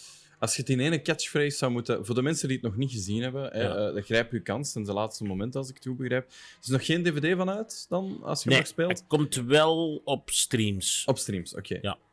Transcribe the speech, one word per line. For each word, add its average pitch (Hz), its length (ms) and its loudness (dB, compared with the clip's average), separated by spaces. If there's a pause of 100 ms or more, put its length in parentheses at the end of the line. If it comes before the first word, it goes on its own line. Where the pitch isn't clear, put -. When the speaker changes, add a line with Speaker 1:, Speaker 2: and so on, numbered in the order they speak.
(400)
Speaker 1:
als - 160 0
je - 60 -4
het 127 100 -4
in 127 80 4
één 147 240 0
catchphrase 147 540 0
zou 131 140 2
moeten, 120 340 -2
voor 117 100 -2
de 127 60 4
mensen 151 260 0
die 131 100 0
het 123 80 -6
nog 104 100 -2
niet 127 160 -2
gezien 107 300 -2
hebben, 127 320 -4
hè, 113 100 -2
Speaker 2:
Ja. 104 260 0
Speaker 1:
eh, 95 140 -4
grijp 117 280 2
uw 113 100 -2
kans, 135 340 -4
in 113 80 -4
de 101 100 -4
laatste 107 300 -2
momenten, 104 360 -4
als 135 100 -8
ik 135 60 -18
het - 100 -20
goed 131 120 -6
begrijp. 127 320 -2
Er - 320 -20
is - 60 -10
nog 131 180 2
geen 170 180 2
D 170 40 2
V 156 260 2
D 180 40 2
van 185 120 0
uit, 214 400 -6
dan, 190 340 -4
als 147 200 -2
je - 60 0
Speaker 2:
Nee, 135 80 8
Speaker 1:
nog 123 100 2
speelt? 165 240 0
Speaker 2:
het - 160 -4
komt 147 280 2
wel 156 680 4
op 143 260 -2
streams. - 760 0
Speaker 1:
Op 131 120 2
streams, 90 380 -4
oké. 95 260 -6
Speaker 2:
Ja. 98 160 -4 (160)